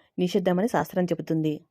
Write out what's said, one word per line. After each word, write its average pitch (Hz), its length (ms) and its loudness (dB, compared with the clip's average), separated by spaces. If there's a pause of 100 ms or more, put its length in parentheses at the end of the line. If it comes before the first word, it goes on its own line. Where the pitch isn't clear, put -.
(200)
నిషిద్ధమని 180 480 2
శాస్త్రం 180 380 0
చెబుతుంది. 160 480 -2 (180)